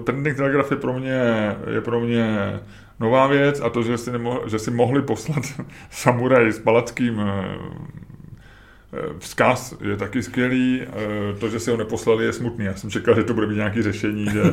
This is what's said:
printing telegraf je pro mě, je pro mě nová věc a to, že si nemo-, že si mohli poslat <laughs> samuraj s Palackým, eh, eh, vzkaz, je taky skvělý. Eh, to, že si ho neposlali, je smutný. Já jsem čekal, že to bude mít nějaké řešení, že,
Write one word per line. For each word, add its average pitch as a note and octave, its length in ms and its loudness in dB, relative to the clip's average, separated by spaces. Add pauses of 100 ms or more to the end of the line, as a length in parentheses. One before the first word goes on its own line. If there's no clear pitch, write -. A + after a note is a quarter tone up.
printing C#3 320 0
telegraf C#3 340 2
je C3+ 60 2
pro B2+ 220 -2
mě, C3 220 -2 (520)
je A2+ 80 -2
pro A#2 180 -2
mě A#2 380 2 (640)
nová C3 280 6
věc C#3+ 340 4
a A#2 80 0
to, A#2+ 140 0
že A#2 140 0
si B2 140 -8
nemo-, A#2+ 360 -4
že A2 120 -2
si B2 120 -4
mohli A#2+ 300 2
poslat C#3+ 420 -2 (240)
<laughs> - 220 -20
samuraj A#2+ 640 4
s G#2 80 -6
Palackým, A#2 600 2
eh, G2 240 -2 (1500)
eh, - 40 -10 (220)
vzkaz, - 640 0
je G2+ 160 -2
taky G#2+ 260 -4
skvělý. B2+ 580 0
Eh, G#2 580 -4
to, A2+ 100 -2
že A2+ 100 -4
si A#2+ 120 -2
ho A#2 60 2
neposlali, A2+ 480 0
je A2+ 80 0
smutný. A2+ 320 -4
Já F#2+ 100 -2
jsem A2 140 -10
čekal, A2+ 260 4
že A2 80 4
to A2+ 100 0
bude G#2+ 140 0
mít G#2 80 -2
nějaké G#2 280 0
řešení, G#2 420 -2
že, G#2 260 2